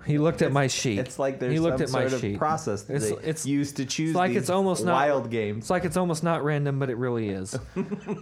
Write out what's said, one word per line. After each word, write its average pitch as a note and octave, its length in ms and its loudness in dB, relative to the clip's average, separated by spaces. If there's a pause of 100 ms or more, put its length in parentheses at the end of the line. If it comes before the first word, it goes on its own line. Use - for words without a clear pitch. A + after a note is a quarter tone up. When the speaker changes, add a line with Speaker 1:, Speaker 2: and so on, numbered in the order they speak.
Speaker 1:
He D3 140 2
looked D#3 240 2
at D3+ 60 4
Speaker 2:
It's, C3 60 0
Speaker 1:
my C#3 120 4
sheet. A#2+ 320 0
Speaker 2:
it's B2+ 200 -6
like C3+ 220 -2
there's B2+ 140 0
Speaker 1:
He D#3+ 60 2
looked D#3+ 180 2
Speaker 2:
some D#3+ 80 2
Speaker 1:
at B2+ 60 -4
my C3 80 2
Speaker 2:
sort C3 120 2
of B2+ 80 -2
Speaker 1:
sheet. G2+ 180 -2
Speaker 2:
process D3+ 440 0
that C3 140 -4
Speaker 1:
It's, C#3+ 140 0
Speaker 2:
they - 120 -2
Speaker 1:
it's, D#3 240 -4
Speaker 2:
use C#3+ 260 0
to C3+ 140 -4
choose D#3+ 240 -2
Speaker 1:
it's D#3+ 60 0
like F#3 160 2
Speaker 2:
these G#3+ 100 2
Speaker 1:
it's B2+ 80 -2
almost F#3+ 340 2
not F3 120 4
Speaker 2:
wild C3+ 340 2
games. A2 340 -2
Speaker 1:
It's - 60 -6
like F3+ 160 2
it's D#3+ 100 -2
almost F3 260 0
not E3 220 2
random, C#3+ 340 0
but C3+ 120 0
it A#2 80 -2
really A#2+ 320 0
is. F#2+ 240 -6
<laughs> - 220 -8 (460)